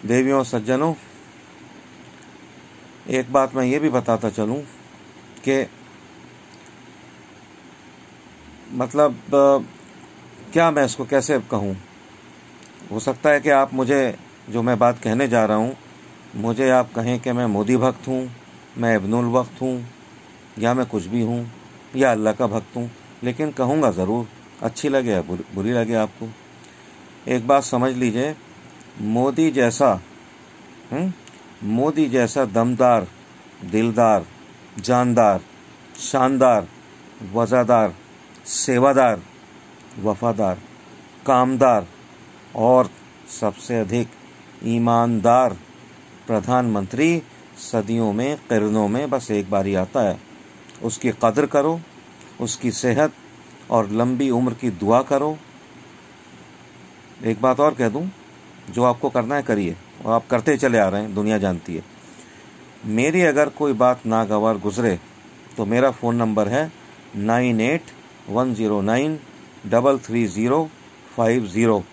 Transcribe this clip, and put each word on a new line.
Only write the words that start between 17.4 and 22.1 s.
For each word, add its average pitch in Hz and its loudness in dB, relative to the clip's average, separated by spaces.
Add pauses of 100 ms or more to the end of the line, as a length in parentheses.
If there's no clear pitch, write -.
मोदी 107 0
भक्त 123 -2
हूँ, 131 -6 (460)
मैं 117 2
इब्नुल 110 0
वक्त 123 -2
हूँ 127 -6 (680)
या 117 0
मैं 127 -2
कुछ 104 -6
भी 117 -2
हूँ 117 -4 (440)
या 131 4